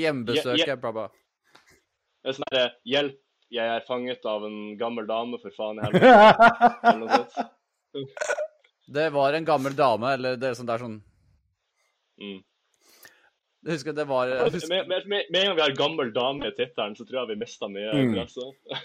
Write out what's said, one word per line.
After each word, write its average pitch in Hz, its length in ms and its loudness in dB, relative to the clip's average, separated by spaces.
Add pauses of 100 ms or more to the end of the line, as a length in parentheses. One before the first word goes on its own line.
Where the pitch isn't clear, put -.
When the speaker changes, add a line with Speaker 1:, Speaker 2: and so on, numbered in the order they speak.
Speaker 1:
hjemmebesøket, 131 580 -2
Speaker 2:
je-, 160 60 0
je-, 139 100 -4
Speaker 1:
bla, 117 140 -6
bla. 107 160 -8 (1160)
Speaker 2:
det 135 40 -4
er 135 80 -4
sånn 139 140 -10
her, 131 100 0
eh, 120 140 0 (100)
«Hjelp, 139 320 -2 (340)
jeg 117 220 -2
er 113 140 -4
fanget 123 380 -6
av 107 200 -4
en 107 140 -10 (180)
gammel 117 300 -6
dame, 117 340 -4
for 101 80 -14
faen 107 300 -8
i - 80 -4
helvete.» 180 160 4
Speaker 3:
<laughs> 233 920 8
Speaker 2:
Eller 220 80 -2
noe 240 240 0
sånt. - 880 -12 (760)
Speaker 1:
Det 143 240 -2
var 143 220 2
en 160 120 -2
gammel 139 300 0
dame, 131 380 2
eller 127 240 -4
det 127 140 -4
er 117 80 -8
sånn, 120 100 -10
det 117 80 -2
er 123 80 -8
sånn 110 140 -12 (1200)
Speaker 2:
Mm. 101 260 -16 (1200)
Speaker 1:
Jeg 165 100 -6
husker 147 200 -8
det 147 140 -4
var, 127 200 0
jeg 127 260 0
husker 160 160 -8
Speaker 2:
Med, 185 180 -4
med, 185 200 -6
med, 202 220 -4
med 175 120 0
en 196 80 2
gang 185 80 -2
vi 160 40 2
har 147 140 2
gammel 143 380 -2
dame 131 340 -2
i 104 80 -4
tittelen, 117 400 -4
så 117 100 -16
tror 123 140 -6
jeg 120 100 -6
vi 107 120 -6
mistet 117 280 -10
mye 101 220 -8
Speaker 3:
Mm. 131 220 2
Speaker 2:
interesse. 120 320 -8 (400)